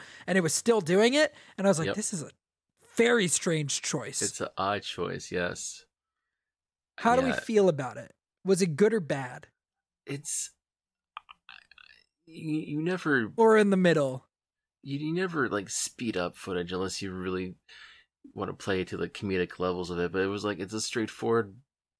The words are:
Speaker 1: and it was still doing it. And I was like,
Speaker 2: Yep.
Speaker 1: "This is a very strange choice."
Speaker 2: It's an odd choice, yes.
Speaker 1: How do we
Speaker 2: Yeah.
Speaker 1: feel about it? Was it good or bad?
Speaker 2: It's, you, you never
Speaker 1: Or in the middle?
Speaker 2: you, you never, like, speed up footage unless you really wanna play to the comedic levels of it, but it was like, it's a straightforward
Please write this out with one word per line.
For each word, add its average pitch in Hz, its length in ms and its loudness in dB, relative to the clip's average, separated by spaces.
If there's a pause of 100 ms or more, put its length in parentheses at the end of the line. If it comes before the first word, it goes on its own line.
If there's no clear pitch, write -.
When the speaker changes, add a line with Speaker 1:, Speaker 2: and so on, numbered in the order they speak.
(260)
Speaker 1:
and 180 100 0
it 190 60 4
was 160 140 2
still 226 260 2
doing 196 320 4
it. 294 220 2 (240)
And 196 80 2
I - 20 6
was 180 80 6
like, 160 100 -2
Speaker 2:
Yep. 190 80 0
Speaker 1:
"This 214 160 -6
is 165 120 -4
a - 80 -14 (640)
very 233 320 4
strange 151 520 -2
choice." 127 400 -6
Speaker 2:
It's 101 200 -4
an - 160 -6
odd 98 240 0
choice, 90 500 -8
yes. - 540 -6 (1120)
Speaker 1:
How 233 180 4
do 254 60 4
we 262 80 2
Speaker 2:
Yeah. - 100 -2
Speaker 1:
feel 208 300 4
about 135 280 -2
it? - 160 -16 (300)
Was 180 180 2
it 170 140 0
good 208 180 4
or 226 60 2
bad? 135 480 -8 (580)
Speaker 2:
It's, - 460 -8 (1700)
you, 160 340 -4
you 156 220 -6
never 156 560 0
Speaker 1:
Or 226 200 8
in 208 120 6
the 190 80 4
middle? 151 480 4 (560)
Speaker 2:
you, 139 180 -8
you 151 140 -4
never, 170 360 0
like, 98 200 -2
speed - 480 -4
up 87 180 -2
footage 90 360 -4
unless 92 300 -4
you 98 100 -6
really 92 440 -4 (800)
wanna 95 200 -6
play 95 320 -2
to 92 120 -10
the 90 120 -4
comedic 95 500 -4
levels 90 300 -2
of 87 100 -4
it, 87 120 -2
but 92 100 0
it 95 60 0
was 98 180 -6
like, 101 140 -4
it's 92 140 -8
a 110 80 -2
straightforward 113 720 -2 (440)